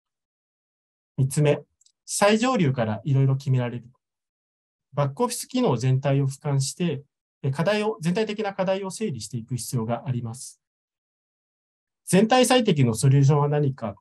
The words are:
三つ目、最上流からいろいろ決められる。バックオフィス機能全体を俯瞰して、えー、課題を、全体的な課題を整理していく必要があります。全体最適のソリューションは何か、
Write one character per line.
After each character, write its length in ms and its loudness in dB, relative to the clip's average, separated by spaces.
三 120 0
つ 120 -4
目、 220 2
最 340 2
上 200 0
流 140 2
か 120 -2
ら 200 -4
い 100 0
ろ 80 4
い 40 4
ろ 100 2
決 140 -4
め 80 2
ら 120 -2
れ 80 -10
る。 80 -18
バ 140 -2
ッ 40 -2
ク 140 -4
オ 40 0
フ 40 -10
ィ 40 -8
ス 100 -10
機 160 -2
能 160 2
全 220 0
体 200 0
を 80 0
俯 140 -10
瞰 180 -2
し 140 -4
て、 280 -4
え 60 -2
ー、 40 0
課 120 -2
題 200 0
を、 180 -4
全 100 0
体 140 0
的 160 -6
な 100 -4
課 140 -2
題 180 -2
を 60 -8
整 200 -6
理 120 -10
し 60 -14
て 100 -8
い 60 -10
く 120 -6
必 200 -6
要 100 -4
が 200 -4
あ 60 -2
り 100 -6
ま 120 -10
す。 260 -18
全 240 4
体 160 6
最 200 4
適 200 2
の 100 2
ソ 140 2
リ 100 6
ュ 40 6
ー 20 6
シ 80 6
ョ 40 4
ン 20 2
は 100 0
何 260 0
か、 260 -10